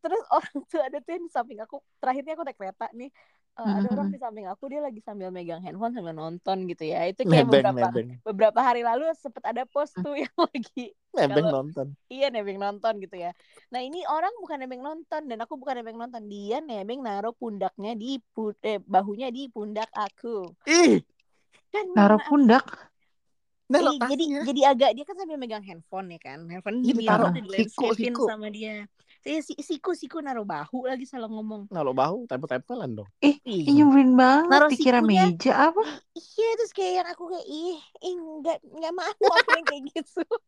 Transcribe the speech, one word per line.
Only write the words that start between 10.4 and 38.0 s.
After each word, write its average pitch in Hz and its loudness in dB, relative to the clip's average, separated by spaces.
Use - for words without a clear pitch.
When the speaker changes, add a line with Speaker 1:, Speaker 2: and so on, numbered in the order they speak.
Speaker 3:
Nebeng 156 2
Speaker 1:
kalau - 2
Speaker 3:
nonton. 139 -4
Speaker 1:
Iya, 269 -2
nebeng 202 -6
nonton 202 -4
gitu 185 -16
ya. 175 -8
Nah, 254 -6
ini 311 -10
orang 320 -2
bukan 320 -10
nebeng 254 -12
nonton 311 -10
dan 226 -10
aku 302 -10
bukan 254 -8
nebeng 226 -14
nonton. 240 -12
Dia 202 -6
nebeng 240 -10
naruh 220 -6
pundaknya 208 -6
di 247 -8
pu-, 214 -4
eh, 208 -2
bahunya 202 0
di 262 -10
pundak 214 -8
aku. 202 -6
Speaker 3:
Ih! 302 6
Speaker 1:
Kan 403 -2
Speaker 2:
Naruh 294 8
Speaker 1:
mana 294 -6
Speaker 2:
pundak? 262 6
Speaker 3:
Naruh 294 4
Speaker 1:
Iya, - -10
jadi, 277 -2
Speaker 3:
tasnya. 285 -4
Speaker 1:
jadi 269 0
agak, 262 6
dia 277 -8
kan 381 -14
sambil 320 -8
megang 214 -10
handphone 185 -12
ya 165 -18
kan. 135 -16
Handphone 202 -4
Speaker 3:
Iya, 240 4
Speaker 1:
di - -
mirror 220 2
Speaker 3:
ditaruh. 180 2
Speaker 1:
tuh 175 -4
di 190 -14
Speaker 3:
Siku, 196 -8
Speaker 1:
landscape-in 220 0
Speaker 3:
siku. 240 -2
Speaker 1:
sama 214 -8
dia. 214 -12
Iya, 302 -4
si-, - -12
siku, 359 -6
siku 320 -12
naruh 247 -6
bahu 180 -8
lagi 262 -6
salah 240 -10
ngomong. 214 -10
Speaker 3:
Naruh 139 -2
bahu, 156 2
tempel-tempelan 135 -6
dong. - -16
Speaker 2:
Ih, 285 6
Speaker 1:
Iya. 190 0
Speaker 2:
nyebelin 277 10
banget. 262 8
Speaker 1:
Naruh 294 8
Speaker 2:
Dikira 247 4
Speaker 1:
sikunya. 196 6
Speaker 2:
meja 190 2
apa? 403 0
Speaker 1:
Iya, 427 -4
terus 440 -4
kayak 370 0
yang 349 -4
aku 349 -12
kayak, - -10
"Ih, 320 -6